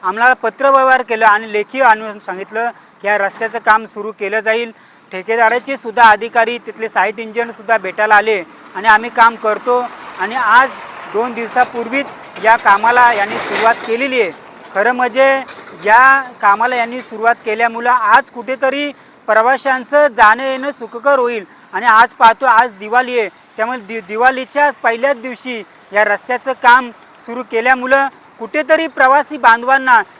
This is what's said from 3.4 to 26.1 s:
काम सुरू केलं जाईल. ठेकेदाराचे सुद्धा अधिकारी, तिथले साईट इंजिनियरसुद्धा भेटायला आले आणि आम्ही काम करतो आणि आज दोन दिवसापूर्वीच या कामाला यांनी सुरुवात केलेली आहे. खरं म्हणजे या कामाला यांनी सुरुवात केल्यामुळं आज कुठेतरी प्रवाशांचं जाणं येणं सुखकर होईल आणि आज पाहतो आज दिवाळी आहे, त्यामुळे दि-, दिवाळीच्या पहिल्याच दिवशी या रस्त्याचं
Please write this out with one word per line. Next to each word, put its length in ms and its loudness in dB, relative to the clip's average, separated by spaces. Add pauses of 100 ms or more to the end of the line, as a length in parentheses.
काम 260 0
सुरू 280 -12
केलं 280 -6
जाईल. 320 -4 (400)
ठेकेदाराचे 640 -2
सुद्धा 260 -2
अधिकारी, 560 2
तिथले 300 -10
साईट 300 -4
इंजिनियरसुद्धा 600 -4
भेटायला 360 -2
आले 280 2 (320)
आणि 140 -2
आम्ही 220 2
काम 240 2
करतो 500 -2 (360)
आणि 140 -6
आज 360 2 (420)
दोन 200 -4
दिवसापूर्वीच 760 -4 (380)
या 120 6
कामाला 560 4
यांनी 240 -4
सुरुवात 380 0
केलेली 460 -4
आहे. 100 0 (440)
खरं 180 0
म्हणजे 500 0 (420)
या 360 6
कामाला 560 -2
यांनी 240 -4
सुरुवात 340 -2 (100)
केल्यामुळं 460 -2
आज 400 2
कुठेतरी 640 -6 (340)
प्रवाशांचं 840 0
जाणं 340 4
येणं 280 -6
सुखकर 480 -2
होईल 260 -4 (280)
आणि 140 -2
आज 220 6
पाहतो 380 2
आज 260 4
दिवाळी 460 -2
आहे, 100 -2
त्यामुळे 520 -8
दि-, 280 -12
दिवाळीच्या 600 0 (120)
पहिल्याच 400 -2
दिवशी 400 -10 (300)
या 120 2
रस्त्याचं 480 -4